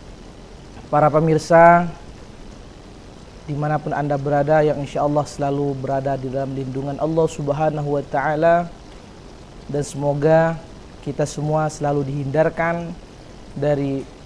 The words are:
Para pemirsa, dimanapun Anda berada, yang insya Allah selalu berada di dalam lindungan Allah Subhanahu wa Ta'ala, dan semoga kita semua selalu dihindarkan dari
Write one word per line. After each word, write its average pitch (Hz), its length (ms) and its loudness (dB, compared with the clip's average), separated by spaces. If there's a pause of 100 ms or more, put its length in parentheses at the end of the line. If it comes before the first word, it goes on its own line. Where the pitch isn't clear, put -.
(880)
Para 147 240 4
pemirsa, 165 720 6 (1600)
dimanapun 151 480 -2
Anda 143 240 -2
berada, 147 480 2
yang 143 160 0
insya 139 240 -2
Allah 147 160 2
selalu 139 560 -2
berada 135 400 -2
di 131 160 -8
dalam 135 160 -4
lindungan 135 480 -6
Allah 160 320 0
Subhanahu 147 640 -2
wa 143 80 0
Ta'ala, 156 640 2 (1040)
dan 139 160 -2
semoga 156 720 2 (420)
kita 143 240 -4
semua 151 480 -2
selalu 143 400 -2
dihindarkan 160 800 -2 (640)
dari 139 480 -2 (220)